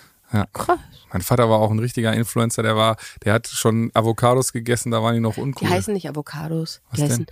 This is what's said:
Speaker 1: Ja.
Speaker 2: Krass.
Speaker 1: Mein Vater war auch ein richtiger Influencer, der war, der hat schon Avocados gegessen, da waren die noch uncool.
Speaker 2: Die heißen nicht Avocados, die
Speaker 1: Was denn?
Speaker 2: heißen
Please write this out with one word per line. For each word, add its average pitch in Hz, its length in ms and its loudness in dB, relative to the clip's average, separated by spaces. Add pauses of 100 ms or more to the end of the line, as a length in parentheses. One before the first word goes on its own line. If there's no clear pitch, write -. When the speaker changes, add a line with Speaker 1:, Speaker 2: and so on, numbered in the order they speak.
(320)
Speaker 1:
Ja. 208 200 2
Speaker 2:
Krass. - 260 -2 (340)
Speaker 1:
Mein 92 100 -2
Vater 123 260 2
war 110 120 6
auch 107 100 2
ein 110 80 0
richtiger 113 340 -2
Influencer, 117 500 0
der 110 140 2
war, 110 200 2 (280)
der 104 80 2
hat 113 160 0
schon 113 460 0
Avocados 120 580 2
gegessen, 120 380 -2
da 113 120 0
waren 117 120 2
die 117 60 2
noch 110 180 0
uncool. 131 280 -4
Speaker 2:
Die 196 80 2
heißen 196 200 -2
nicht 170 140 -6
Avocados, 156 800 -6
die - 40 -12
Speaker 1:
Was 117 80 -4
denn? 147 100 2
Speaker 2:
heißen 120 220 0